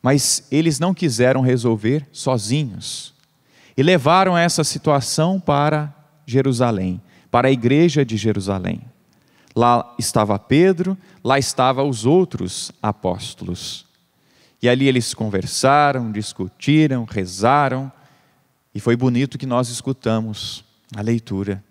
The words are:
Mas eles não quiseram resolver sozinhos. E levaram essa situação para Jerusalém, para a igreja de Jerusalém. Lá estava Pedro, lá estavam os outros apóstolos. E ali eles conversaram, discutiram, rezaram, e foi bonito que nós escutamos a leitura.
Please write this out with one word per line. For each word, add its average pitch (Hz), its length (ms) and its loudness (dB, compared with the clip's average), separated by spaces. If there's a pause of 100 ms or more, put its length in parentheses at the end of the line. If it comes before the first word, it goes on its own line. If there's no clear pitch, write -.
Mas 131 500 0
eles 156 280 0
não 175 160 0
quiseram 131 460 2
resolver 123 720 0
sozinhos. 117 1000 -4 (640)
E 131 60 2
levaram 175 560 4
essa 170 260 2
situação 156 760 0
para 151 540 0 (320)
Jerusalém, 117 760 0 (300)
para 123 180 4
a 135 40 4
igreja 139 520 2
de 110 120 -4
Jerusalém. 98 640 -4 (760)
Lá 120 440 2
estava 107 400 0
Pedro, 180 580 2 (260)
lá 135 160 0
estavam 131 500 0
os 117 180 -4
outros 165 720 0
apóstolos. - 1040 -6 (760)
E 120 80 2
ali 131 200 4
eles 127 260 0
conversaram, 123 960 0
discutiram, 127 920 0
rezaram, 127 840 -2 (840)
e 101 60 -8
foi 120 160 2
bonito 127 420 0
que 135 80 -8
nós 123 220 -2
escutamos 113 960 -6 (300)
a 101 60 -10
leitura. 101 720 -4